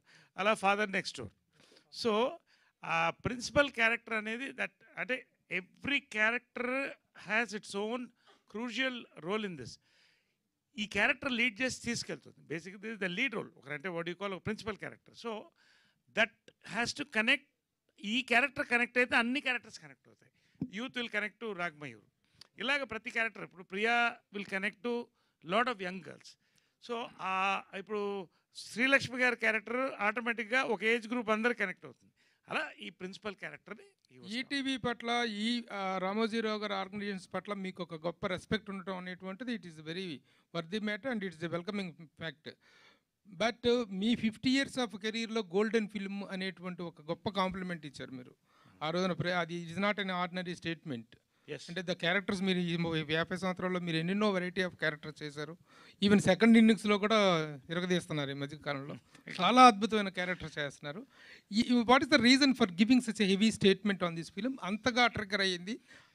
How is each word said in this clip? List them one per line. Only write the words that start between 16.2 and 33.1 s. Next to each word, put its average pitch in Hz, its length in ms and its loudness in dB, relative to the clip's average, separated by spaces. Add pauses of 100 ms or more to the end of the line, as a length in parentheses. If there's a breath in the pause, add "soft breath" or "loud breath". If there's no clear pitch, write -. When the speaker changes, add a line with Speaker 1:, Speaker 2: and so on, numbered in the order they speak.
Speaker 1:
has 233 200 -2
to 285 60 -6
connect. 240 380 2 (640)
ఈ 226 180 0
క్యారెక్టర్ 247 440 2
కనెక్ట్ 240 320 0
అయితే 254 180 4
అన్ని 247 240 2
క్యారెక్టర్స్ 233 400 -4
కనెక్ట్ 139 280 -20
అవుతాయి. - 240 -20 (480 soft breath)
Youth 247 180 -6
will 233 180 -4
connect 208 280 -4
to 208 140 -8
రాగ్మయూర్. 147 440 -8 (560 soft breath)
ఇలాగ 269 260 0
ప్రతి 220 260 -10
క్యారెక్టర్, 226 340 -4
ఇప్పుడు 165 180 -18
ప్రియా 233 540 0 (180)
will 202 140 -8
connect 196 280 -4 (100)
to 240 180 -4 (480)
lot 233 200 4
of 226 40 -8
young 185 240 -8
girls. - 380 -18 (520)
So, 240 160 -6 (140)
ఆ, 190 420 0 (160)
ఇప్పుడు 202 500 -4 (280)
శ్రీలక్ష్మి 254 600 2
గారి 247 180 2
క్యారెక్టర్ 226 640 -2
ఆటోమేటిక్‌గా 226 600 -2
ఒక 208 220 -2
ఏజ్ 226 240 0
గ్రూప్ 226 220 -2
అందరు 220 220 2
కనెక్ట్ 196 320 -6
అవుతుంది. 117 280 -20 (380)
అలా 294 200 -2 (100)
ఈ 208 100 -12
ప్రిన్సిపల్ 190 440 -10